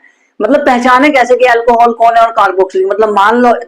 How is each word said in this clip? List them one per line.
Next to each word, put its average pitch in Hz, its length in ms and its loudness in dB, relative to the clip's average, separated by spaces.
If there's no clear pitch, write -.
मतलब 269 260 -2
पहचाने 254 440 0
कैसे 254 260 0
कि 240 120 0
अल्कोहल 233 460 0
कौन 233 240 0
है 233 60 4
और 226 80 0
कार्बोक्सिलिक, 190 560 -2
मतलब 208 280 -2
मान 208 220 0
लो 247 140 2